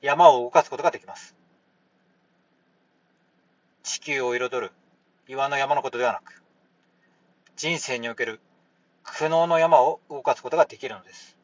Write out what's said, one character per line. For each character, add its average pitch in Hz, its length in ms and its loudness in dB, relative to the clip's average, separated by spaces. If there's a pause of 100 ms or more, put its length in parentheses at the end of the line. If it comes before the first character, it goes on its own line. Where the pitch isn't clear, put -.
山 151 300 8
を 123 120 4
動 123 80 -6
か 160 140 4
す - 60 -10
こ 135 60 -10
と 139 60 -8
が 165 80 2
で - 80 -14
き - 80 -20
ま - 80 -18
す。 - 220 -20 (2500)
地 - 160 -10
球 139 220 -6
を 123 120 -2
彩 120 340 -4
る - 40 -16 (560)
岩 135 200 -4
の 143 80 -4
山 139 200 0
の 156 60 -4
こ 135 100 -8
と 120 60 -6
で 123 60 0
は 117 80 0
な - 80 -8
く、 - 220 -20 (1120)
人 160 220 -4
生 127 220 -6
に 117 80 -10
お 117 80 -10
け 123 80 -4
る 113 160 -10 (640)
苦 - 220 -6
悩 165 200 2
の 165 120 2
山 165 240 6
を 147 180 -2 (100)
動 143 120 -12
か 135 120 0
す - 80 -10
こ 123 80 -10
と 151 60 -2
が 160 80 4
で - 120 -8
き 131 120 -10
る 107 80 -12
の 92 80 -20
で - 80 -20
す。 - 320 -20